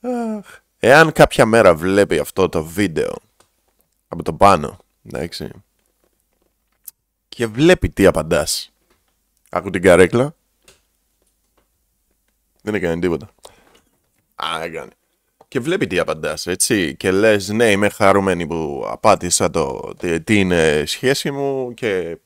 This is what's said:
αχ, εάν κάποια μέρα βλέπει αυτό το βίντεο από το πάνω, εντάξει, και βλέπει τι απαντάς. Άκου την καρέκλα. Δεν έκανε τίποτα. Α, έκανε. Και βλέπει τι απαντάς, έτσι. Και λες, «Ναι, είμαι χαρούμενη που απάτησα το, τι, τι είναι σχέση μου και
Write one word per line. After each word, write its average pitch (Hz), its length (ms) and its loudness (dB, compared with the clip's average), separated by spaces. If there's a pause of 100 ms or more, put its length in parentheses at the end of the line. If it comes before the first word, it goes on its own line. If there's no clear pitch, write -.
αχ, 233 580 -8 (200)
εάν 151 340 6
κάποια 143 340 4
μέρα 107 280 6
βλέπει 87 440 0
αυτό 85 300 -2
το 80 160 -4
βίντεο 82 500 -4 (920)
από 85 140 -10
το 82 100 -6
πάνω, 80 460 2 (260)
εντάξει, - 460 -10 (1800)
και - 180 -8
βλέπει 131 440 2
τι 98 160 2
απαντάς. 80 680 0 (760)
Άκου 87 200 -6
την 90 120 -4
καρέκλα. 95 520 4 (2250)
Δεν 107 120 -6
έκανε 87 260 -2
τίποτα. 85 300 -2 (1040)
Α, 80 280 -8
έκανε. 80 280 -12 (580)
Και 135 120 -6
βλέπει 156 260 -4
τι 90 120 -4
απαντάς, 78 480 -6
έτσι. 87 500 -2
Και 98 140 -2
λες, 101 380 2
«Ναι, 110 220 2
είμαι 101 180 2
χαρούμενη 98 580 0
που 73 400 -6
απάτησα 90 640 0
το, 67 480 -6
τι, 82 220 -2
τι 104 180 0
είναι 80 480 2
σχέση - 440 -4
μου 135 440 -6
και 90 520 -6